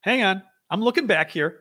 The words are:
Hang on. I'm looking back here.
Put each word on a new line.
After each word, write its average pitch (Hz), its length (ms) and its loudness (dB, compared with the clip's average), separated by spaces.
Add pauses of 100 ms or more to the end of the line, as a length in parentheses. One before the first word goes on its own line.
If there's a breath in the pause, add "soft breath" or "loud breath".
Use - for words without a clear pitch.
Hang 247 200 0
on. 190 200 0 (280)
I'm 196 120 -4
looking 247 260 0
back 160 240 0
here. 160 280 -4